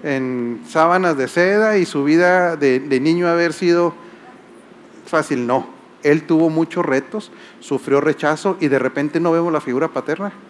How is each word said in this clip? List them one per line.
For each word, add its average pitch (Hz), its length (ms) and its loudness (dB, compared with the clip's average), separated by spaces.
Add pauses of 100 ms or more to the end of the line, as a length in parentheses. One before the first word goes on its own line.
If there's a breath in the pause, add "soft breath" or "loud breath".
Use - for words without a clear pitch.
en 127 640 -4
sábanas 170 500 2
de 131 120 -2
seda 208 480 2
y 180 80 2
su 139 180 -4
vida 175 540 2
de, 135 220 2
de 139 200 -2
niño 170 280 0
haber 170 260 0
sido 175 400 0 (1120 loud breath)
fácil". 143 420 -2
No, 127 200 -2 (360)
él 156 200 2
tuvo 160 260 2
muchos 160 360 -2
retos, 139 460 -4 (300 loud breath)
sufrió 139 400 0
rechazo 156 580 -2
y 160 80 0
de 135 120 2
repente 143 420 -2
no 170 100 2
vemos 170 220 0
la 151 80 -2
figura 135 260 -2
paterna. 160 460 -6 (160)